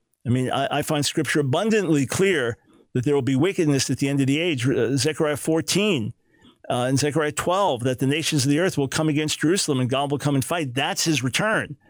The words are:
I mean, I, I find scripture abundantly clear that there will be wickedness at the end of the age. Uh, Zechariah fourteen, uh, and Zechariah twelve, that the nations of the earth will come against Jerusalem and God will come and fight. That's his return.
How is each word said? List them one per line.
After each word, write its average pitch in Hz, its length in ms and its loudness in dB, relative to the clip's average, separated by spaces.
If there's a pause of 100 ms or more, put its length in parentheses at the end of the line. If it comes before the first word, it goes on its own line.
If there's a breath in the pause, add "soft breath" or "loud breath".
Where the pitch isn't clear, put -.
(280)
I - 20 -2
mean, 127 220 2
I, 139 280 -2
I - 20 -2
find 147 240 -2
scripture - 340 0
abundantly 160 640 2
clear 147 520 0 (360 soft breath)
that 123 100 -2
there 143 120 2
will 143 60 2
be 135 140 0
wickedness 147 540 2
at 131 80 0
the 139 100 0
end 143 140 0
of 131 60 2
the 139 120 2
age. 151 280 -2
Uh, 123 300 2
Zechariah 147 400 0
fourteen, 160 760 0 (560 soft breath)
uh, 123 180 0
and 135 100 2
Zechariah 147 340 0
twelve, 170 500 0
that 127 180 -2
the 135 80 0
nations 147 380 0
of 143 60 2
the 147 80 2
earth 180 180 0
will 143 100 0
come 156 220 0
against 151 300 -2
Jerusalem 156 400 0
and 127 100 0
God 139 220 0
will 143 80 -2
come 143 160 0
and 131 100 0
fight. 160 280 -4
That's 147 320 -2
his 147 180 0
return. 151 520 -2 (140 soft breath)